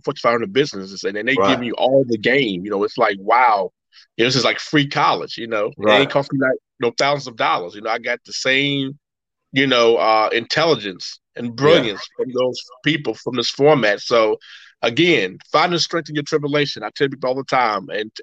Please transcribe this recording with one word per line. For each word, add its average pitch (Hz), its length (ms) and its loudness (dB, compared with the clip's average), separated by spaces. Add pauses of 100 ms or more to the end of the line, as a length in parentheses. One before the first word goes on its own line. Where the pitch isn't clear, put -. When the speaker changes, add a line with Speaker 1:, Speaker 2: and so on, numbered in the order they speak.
Speaker 1:
Fortune 143 180 -6
five 117 120 4
hundred 113 180 -2
businesses, 98 500 -2
and 98 140 -4
then 107 100 -6
they 131 80 0
Speaker 2:
Right. 98 140 4
Speaker 1:
give 120 160 0
you 110 100 -6
all 135 320 2
the 117 100 -2
game. 110 480 0
You 104 60 -8
know, 101 140 0
it's 107 120 -4
like, 107 220 2
wow, 107 540 2 (440)
you 110 60 0
know, 120 60 4
this 131 80 0
is 117 80 2
like 107 160 0
free 143 280 0
college. 143 480 -2
You 113 120 -10
know, 107 180 -2
it - 40 -6
ain't - 140 -18
Speaker 2:
Right. 117 260 4
Speaker 1:
cost 139 220 -2
me, 143 80 -2
like, 131 180 0 (200)
no 120 180 0
thousands 143 300 0
of 117 100 -16
dollars. 123 380 -2
You 104 60 -16
know, 110 100 -6
I 117 80 -2
got 120 260 -6
the 104 80 -20
same, 139 640 -2 (540)
you 139 160 0
know, 117 300 4
uh, 110 360 4
intelligence 117 840 -2 (160)
and 123 120 -8
Speaker 2:
Yeah. 120 80 -8
Speaker 1:
brilliance 135 600 2
from 120 160 -4
those 123 300 -2 (220)
people 147 300 -2
from 120 200 -10
this 120 160 -4
format. 123 500 2
So 110 380 2 (440)
again, 117 560 0 (120)
finding 165 300 2
strength 160 280 -4
in 151 60 -10
your 147 100 -4
tribulation. 143 600 -2
I 107 100 -8
tell 143 140 0
people 127 220 -4
all 127 60 -2
the 135 80 -6
time, 107 460 0
and, 107 220 -6 (100)